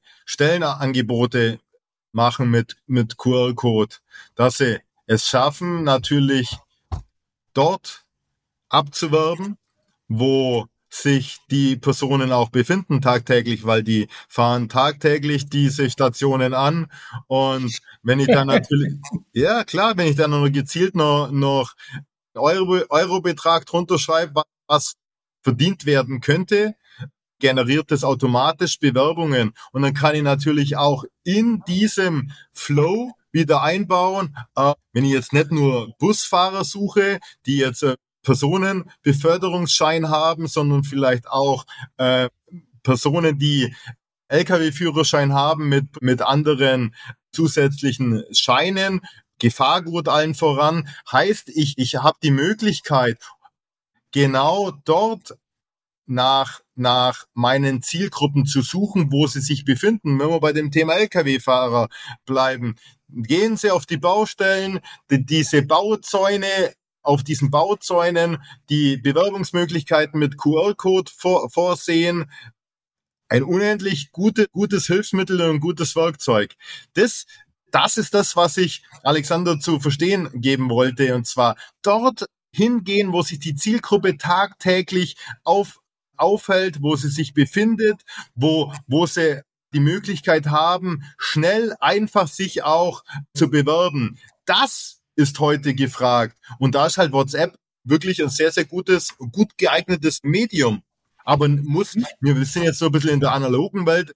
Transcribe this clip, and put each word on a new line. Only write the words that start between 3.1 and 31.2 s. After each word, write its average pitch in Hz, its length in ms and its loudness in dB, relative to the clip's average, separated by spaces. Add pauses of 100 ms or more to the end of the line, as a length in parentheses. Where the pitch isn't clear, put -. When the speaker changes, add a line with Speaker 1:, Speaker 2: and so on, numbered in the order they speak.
Speaker 1:
Q-R-Code, 123 800 0 (380)
dass 120 240 2
Sie 117 200 0 (280)
es 110 220 2
schaffen, 156 560 0
natürlich 139 720 0 (1000)
dort 165 500 -2 (640)
abzuwerben, 156 880 -2 (520)
wo 127 580 0 (220)
sich 139 500 -2 (120)
die 139 260 2
Personen 135 560 -2
auch 120 160 2
befinden 143 540 0
tagtäglich, 120 640 0
weil 110 160 2
die 110 260 0 (200)
fahren 120 400 0
tagtäglich 143 800 0
diese 139 420 0
Stationen 131 640 0
an. 151 360 0 (360)
Und 131 540 -2 (220)
wenn 127 180 2
ich 139 80 0
dann 139 180 4
Speaker 2:
<laughs> - 0 -
Speaker 1:
natürlich, 143 480 0 (380)
ja 196 320 0
klar, 202 320 0
wenn 175 120 2
ich 143 80 2
dann 151 140 2
noch 143 200 2
gezielt 165 460 -2
noch, 147 340 2
noch 139 440 0 (600)
Euro, 180 540 0
Eurobetrag 165 760 0
drunter 170 320 -2
schreibe, 160 380 -2
wa-, 156 80 -2 (220)
was - 280 0 (480)
verdient 143 440 0
werden 131 340 0
könnte, 202 540 0 (640)
generiert 131 540 2
es 143 120 0
automatisch 139 760 0
Bewerbungen. 139 720 0 (200)
Und 131 100 -2
dann 139 120 0
kann 151 200 0
ich 151 80 -2
natürlich 143 540 0
auch 143 280 0 (200)